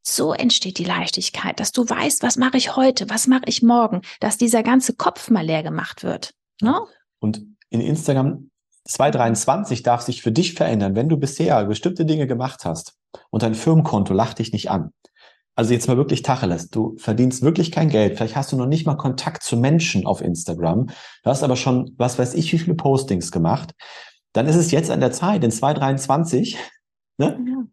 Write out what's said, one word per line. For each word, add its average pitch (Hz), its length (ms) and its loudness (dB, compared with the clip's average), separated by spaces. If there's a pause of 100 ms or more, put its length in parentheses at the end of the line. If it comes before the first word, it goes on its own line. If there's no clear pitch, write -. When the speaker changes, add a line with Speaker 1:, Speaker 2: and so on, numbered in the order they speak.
Speaker 1:
So - 320 -2
entsteht 226 460 0
die 180 60 -4
Leichtigkeit, 180 720 -4
dass 208 120 -4
du 240 160 0
weißt, 233 360 -2
"Was 247 120 0
mache 254 220 0
ich - 180 0
heute, 262 340 2
was 233 180 0
mache 254 180 4
ich - 160 -2
morgen?", 233 400 4 (180)
dass 208 180 0
dieser 226 260 2
ganze 247 300 4
Kopf - 360 -4
mal 185 160 4
leer 160 180 0
gemacht 160 400 -8
wird. - 300 -8 (280)
Ne? 220 100 2
Speaker 2:
Ja. 415 160 -2 (320)
Und 107 260 -4 (240)
in 123 120 -2
Instagram 143 680 0 (360)
zwei 143 260 2
dreiundzwanzig 123 720 0
darf 120 180 2
sich - 220 -6
für 113 80 2
dich 170 240 0
verändern, 101 400 0
wenn 131 140 0
du 160 80 4
bisher 139 480 0
bestimmte 165 400 -2
Dinge 156 200 0
gemacht 127 400 -6
hast 82 300 -8 (340)
und 113 140 0
dein 110 100 0
Firmenkonto 113 600 2
lacht 117 240 0
dich 113 120 -4
nicht - 200 -4
an. 92 200 -4 (640)
Also 117 200 2
jetzt 117 140 0
mal 123 100 2
wirklich 139 260 0
Tacheles, 92 460 -2
du - 280 -4
verdienst 127 460 0
wirklich 165 280 2
kein 160 180 2
Geld, 104 260 4
vielleicht 113 220 -4
hast 135 160 -4
du - 20 -2
noch 127 100 0
nicht 165 220 0
mal 151 80 2
Kontakt 139 480 -4
zu - 140 -2
Menschen 143 500 2
auf - 140 -2
Instagram, 85 680 -2
du - 420 -8
hast 139 140 0
aber 127 140 2
schon, 127 400 0
was 127 200 0
weiß 123 160 0
ich, - 200 -2
wie 165 40 2
viele 160 180 0
Postings 135 560 0
gemacht, 90 440 0 (560)
dann 123 160 0
ist 156 80 4
es 165 160 4
jetzt 156 180 2
an - 120 0
der 123 100 2
Zeit, 175 320 0
in 113 80 2
zwei 143 220 0
dreiundzwanzig, 139 840 0 (600)
ne, 156 280 -2
Speaker 1:
Ja. 254 280 -6